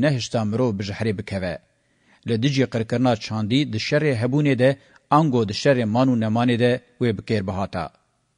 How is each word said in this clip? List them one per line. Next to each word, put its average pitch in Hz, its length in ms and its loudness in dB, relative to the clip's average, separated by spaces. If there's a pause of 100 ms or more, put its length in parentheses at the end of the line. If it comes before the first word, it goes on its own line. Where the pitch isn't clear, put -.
nehişta 123 440 0
mirov 110 340 0
bi 104 40 -4
jehrê 101 340 -4
bikeve. 92 380 -6 (720)
Li 113 160 -2
dijî 135 300 2
qirkirina 120 420 0
çandî 110 580 -2
di 110 40 -2
şerê 147 440 0
hebûnê 135 380 0
de, 135 180 2 (320)
ango 143 400 4
di 107 40 -4
şerê 123 320 2
man 120 280 2
û - 20 0 (100)
nemanê 117 340 2
de 123 220 2 (200)
wê 113 160 0
bi 113 40 -8
kêr 101 260 -2
bihata. 92 380 -6 (520)